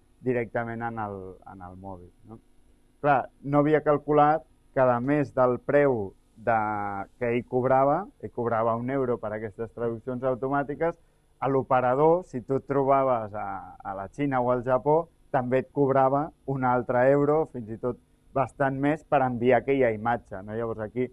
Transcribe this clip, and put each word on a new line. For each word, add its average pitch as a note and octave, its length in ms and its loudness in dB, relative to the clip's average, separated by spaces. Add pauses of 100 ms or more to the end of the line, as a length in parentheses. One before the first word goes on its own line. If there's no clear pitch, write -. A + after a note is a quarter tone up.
(200)
directament A#2 600 -4
en A#2 160 -8
el, G#2 220 -8 (320)
en F#2+ 100 -20
el F2+ 140 -16
mòbil, F#2 340 -16 (180)
no? A2 100 -20 (640)
Clar, C#3+ 240 2 (160)
no C#3 160 0
havia D3 240 4
calculat D3 640 2 (280)
que, C3+ 80 0
a B2 200 4
més C#3 340 0
del B2 240 2
preu C3 540 2 (240)
de, A2+ 220 0 (600)
que A#2+ 160 -2
ell A#2+ 140 -2
cobrava, C3 560 2 (180)
ell - 80 -12
cobrava A2+ 480 0
un B2 120 -6
euro B2+ 280 -2
per G#2 160 -8
aquestes A2 400 -10
traduccions A#2 500 -6
automàtiques, C#3 720 -2 (480)
a B2+ 80 -2
l'operador, C3+ 760 2
si B2+ 220 -10
tu C3+ 140 -2
et - 100 -12
trobaves C3+ 640 0
a, G2 480 -10
a G2 160 -8
la G2 100 -8
Xina C#3 320 -2
o B2 120 0
al B2 100 0
Japó, C#3+ 460 2 (260)
també B2+ 280 0
et - 120 -20
cobrava C3+ 540 2 (180)
un C3+ 180 -4
altre B2 460 2
euro, C#3+ 420 2
fins A2 220 -12
i G#2 80 -12
tot B2 160 -4 (360)
bastant C3+ 440 -2
més, D3 240 -2
per C#3+ 240 2
enviar B2 320 4
aquella B2+ 320 2
imatge, A2 560 -4
no? G#2+ 80 -10
Llavors A2 320 -6
aquí B2 260 -4